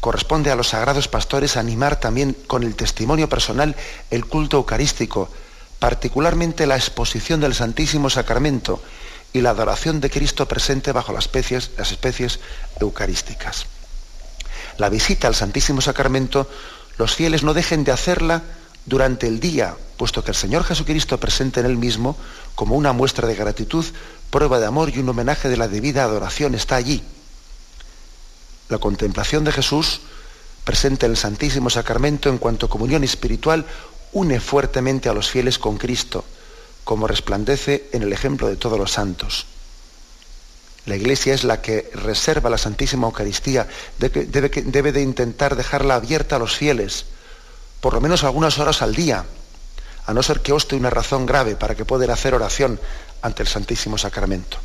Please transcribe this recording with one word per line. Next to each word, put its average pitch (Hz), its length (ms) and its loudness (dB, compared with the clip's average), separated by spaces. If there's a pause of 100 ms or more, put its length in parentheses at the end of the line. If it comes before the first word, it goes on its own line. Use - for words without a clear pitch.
Corresponde 147 500 2
a 135 40 4
los 120 140 2
sagrados 131 400 2
pastores 139 480 0
animar 120 420 2
también 127 380 2 (100)
con 127 160 0
el 113 140 -2
testimonio 143 540 2
personal 139 440 0 (360)
el 120 160 -2
culto 143 320 2
eucarístico, 113 720 0 (500)
particularmente 160 840 2
la 135 100 4
exposición 120 640 0
del 143 140 2
Santísimo 135 560 2
Sacramento 123 720 0 (500)
y 127 100 2
la 123 80 6
adoración 113 500 0
de 143 100 0
Cristo - 380 0
presente 135 420 0
bajo 120 220 0
las - 120 -2
especies, 127 520 0
las 90 160 -2
especies 123 480 -2 (400)
eucarísticas. - 880 -4 (1080)
La 104 120 2
visita 104 400 2
al 110 60 4
Santísimo 131 460 2
Sacramento, 135 680 2 (480)
los 110 180 2
fieles 160 280 2
no 151 120 4
dejen 160 300 2
de 135 80 4
hacerla 165 500 2 (440)
durante 127 420 2
el 113 100 0
día, 131 380 0 (200)
puesto - 280 -2
que - 60 -2
el 104 60 0
Señor 131 280 2
Jesucristo 156 560 0
presente - 400 0
en 123 60 2
él 127 100 2
mismo, 120 400 0 (380)
como 113 200 0
una 143 180 4
muestra 123 360 2
de 113 60 2
gratitud, 107 500 0 (460)
prueba 131 280 4
de 110 80 4
amor 143 240 2
y 117 80 -2
un 131 100 0
homenaje 123 400 0
de 123 80 2
la 113 120 0
debida 123 360 0
adoración, 110 500 0
está 117 220 0
allí. 123 280 0 (1600)
La 113 100 -2
contemplación 107 680 0
de 151 80 2
Jesús 143 480 0 (640)
presente 135 420 2
en 113 60 4
el 110 60 2
Santísimo 127 520 0
Sacramento 131 580 2
en 127 100 2
cuanto 113 300 0
comunión 123 360 2
espiritual 143 600 0 (480)
une 160 280 2
fuertemente 131 720 2
a 107 40 2
los 104 160 0
fieles 127 280 2
con 107 180 -2
Cristo, - 480 -4 (600)
como 107 220 0
resplandece 127 840 0
en 117 100 -2
el 101 100 0
ejemplo 123 360 -2
de 98 80 -2
todos 110 220 0
los 98 140 0
santos. - 540 -4 (1400)
La 101 100 -2
Iglesia 131 380 2
es 131 100 0
la 113 160 2
que 110 340 -2
reserva 120 540 0
la 113 80 2
Santísima 113 500 0
Eucaristía, 113 600 0 (300)
de 135 120 2
que 139 140 0
debe, 139 260 2
que - 120 -2
debe 139 300 2
de 139 100 2
intentar 131 540 0
dejarla 139 400 2
abierta 143 400 0
a - 20 2
los 113 180 0
fieles, 127 480 0 (760)
por 127 120 2
lo 113 80 4
menos 156 240 4
algunas 139 340 2
horas 147 220 2
al 110 140 2
día, 120 320 0 (800)
a 107 80 -2
no 123 80 4
ser 147 180 2
que 139 120 0
obste 147 240 0
una 127 120 2
razón 127 380 0
grave 123 300 2
para 107 180 -2
que 107 100 -6
puedan 127 260 2
hacer 127 240 2
oración 117 460 2 (400)
ante 117 220 -2
el 110 60 0
Santísimo 107 500 -2
Sacramento. 95 680 -2